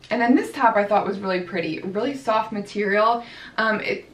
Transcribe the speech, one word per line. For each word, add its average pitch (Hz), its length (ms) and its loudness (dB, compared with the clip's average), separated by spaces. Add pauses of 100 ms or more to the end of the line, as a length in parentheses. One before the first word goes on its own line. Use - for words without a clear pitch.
And 233 100 0
then 240 160 6
this - 160 0
top 233 240 4
I 202 100 4
thought 202 200 2
was 196 140 -4
really 185 220 -2
pretty, 160 400 -4
really 220 340 -4
soft 220 360 -2
material. 208 720 0 (340)
Um, 220 240 2
it, - 320 -6